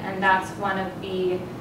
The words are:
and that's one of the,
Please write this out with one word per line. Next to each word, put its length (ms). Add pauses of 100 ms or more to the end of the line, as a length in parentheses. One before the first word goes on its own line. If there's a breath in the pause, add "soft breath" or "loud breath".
and 200
that's 280
one 280
of 220
the, 360 (240)